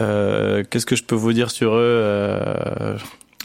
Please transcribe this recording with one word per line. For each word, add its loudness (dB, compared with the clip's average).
Euh, 0
qu'est-ce -2
que 2
je -4
peux -2
vous 2
dire 2
sur 0
eux ? 4
Euh, 0